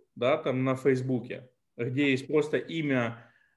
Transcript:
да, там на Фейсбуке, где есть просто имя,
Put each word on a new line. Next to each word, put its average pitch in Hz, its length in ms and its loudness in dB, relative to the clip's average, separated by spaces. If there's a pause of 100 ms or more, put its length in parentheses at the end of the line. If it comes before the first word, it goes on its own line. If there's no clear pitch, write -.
(160)
да, 127 220 2
там 131 260 -2
на 131 120 2
Фейсбуке, 131 720 0 (260)
где 131 360 0
есть 131 160 0
просто 147 300 2
имя, 131 720 -2 (260)